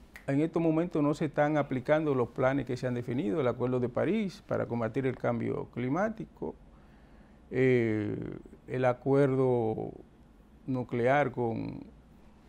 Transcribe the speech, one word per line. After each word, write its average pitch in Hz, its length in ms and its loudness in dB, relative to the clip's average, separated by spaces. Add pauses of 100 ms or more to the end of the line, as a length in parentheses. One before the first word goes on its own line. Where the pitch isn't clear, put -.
(260)
en 139 140 2
estos 165 200 0
momentos 165 420 2
no 147 120 2
se 160 120 -2
están 147 300 2
aplicando 147 580 2
los 120 140 2
planes 131 380 0
que 127 100 -4
se 127 120 -4
han 123 60 -2
definido, 143 460 -2
el 127 60 2
Acuerdo 123 320 0
de 123 100 0
París 165 580 -2
para 113 200 -2
combatir 117 400 -2
el 120 100 -2
cambio 117 560 -2
climático, 160 840 -4 (920)
eh, 113 880 2 (300)
el 127 180 -2
acuerdo 127 1080 2 (760)
nuclear 127 680 2
con, 113 500 -4 (680)